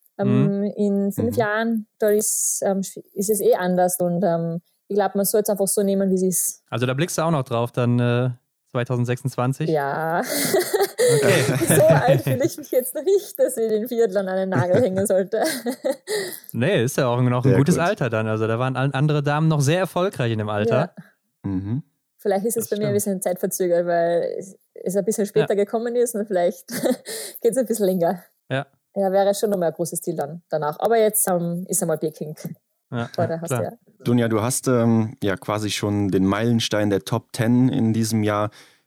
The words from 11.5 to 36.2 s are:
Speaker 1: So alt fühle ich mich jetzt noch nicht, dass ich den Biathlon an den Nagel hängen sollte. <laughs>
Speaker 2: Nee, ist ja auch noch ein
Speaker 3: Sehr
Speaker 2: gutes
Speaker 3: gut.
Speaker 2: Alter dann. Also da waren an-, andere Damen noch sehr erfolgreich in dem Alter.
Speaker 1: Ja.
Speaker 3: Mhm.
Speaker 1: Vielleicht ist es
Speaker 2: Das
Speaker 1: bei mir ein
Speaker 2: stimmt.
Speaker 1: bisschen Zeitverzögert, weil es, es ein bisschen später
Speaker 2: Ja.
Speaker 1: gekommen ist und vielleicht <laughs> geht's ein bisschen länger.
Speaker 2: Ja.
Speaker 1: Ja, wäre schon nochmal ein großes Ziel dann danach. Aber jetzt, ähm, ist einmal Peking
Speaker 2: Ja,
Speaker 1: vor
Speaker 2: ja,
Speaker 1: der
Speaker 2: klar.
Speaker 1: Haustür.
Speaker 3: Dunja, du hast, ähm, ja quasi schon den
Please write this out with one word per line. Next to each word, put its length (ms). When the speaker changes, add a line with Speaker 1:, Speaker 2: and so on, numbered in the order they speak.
Speaker 1:
So 160
alt 400
fühle 220
ich 120
mich 140
jetzt 240
noch 80
nicht, 360
dass 180
ich 120
den 200
Biathlon 400
an 80
den 140
Nagel 300
hängen 260
sollte. 400
<laughs> 1080
Speaker 2:
Nee, 300
ist 140
ja 100
auch 120
noch 240
ein 60
Speaker 3:
Sehr 80
Speaker 2:
gutes 180
Speaker 3:
gut. 80
Speaker 2:
Alter 260
dann. 180
Also 180
da 120
waren 180
an-, 160
andere 300
Damen 260
noch 140
sehr 160
erfolgreich 540
in 60
dem 120
Alter. 460
Speaker 1:
Ja. 80
Speaker 3:
Mhm. 380
Speaker 1:
Vielleicht 280
ist 100
es 120
Speaker 2:
Das 20
Speaker 1:
bei 60
mir 120
ein 120
Speaker 2:
stimmt. 200
Speaker 1:
bisschen 20
Zeitverzögert, 640
weil 520
es, 180
es 220
ein 80
bisschen 220
später 280
Speaker 2:
Ja. 100
Speaker 1:
gekommen 320
ist 180
und 120
vielleicht 420
<laughs> 720
geht's 180
ein 80
bisschen 200
länger. 360
Speaker 2:
Ja. 160
Speaker 1:
Ja, 160
wäre 240
schon 160
nochmal 200
ein 40
großes 280
Ziel 140
dann 340
danach. 280
Aber 200
jetzt, 300
ähm, 400
ist 140
einmal 160
Peking 360
Speaker 2:
Ja, 220
Speaker 1:
vor 100
Speaker 2:
ja, 40
Speaker 1:
der 100
Speaker 2:
klar. 260
Speaker 1:
Haustür. 140
Speaker 3:
Dunja, 240
du 140
hast, 260
ähm, 540
ja 140
quasi 340
schon 400
den 160